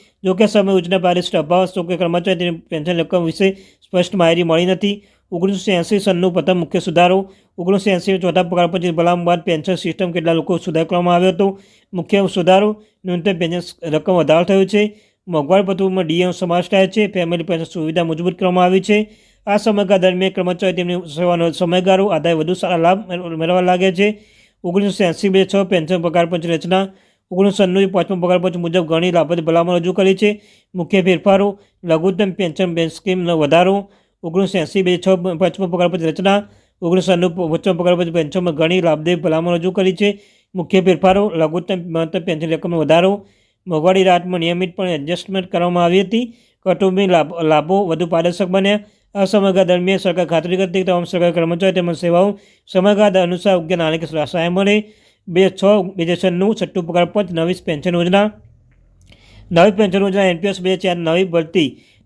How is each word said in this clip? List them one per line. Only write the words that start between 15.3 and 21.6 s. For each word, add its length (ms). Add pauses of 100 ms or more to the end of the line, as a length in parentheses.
ભથ્થુમાં 440
ડી 140
એનો 100
સમાવેશ 380
થાય 180
છે. 200
ફેમિલી 360
પેન્શન 200
સુવિધા 400
મજબૂત 360
કરવામાં 260
આવી 160
છે. 300 (360)
આ 100
સમયગાળા 400
દરમિયાન 360
કર્મચારી 400
તેમની 220
સેવાનો 560
સમયગાળો 560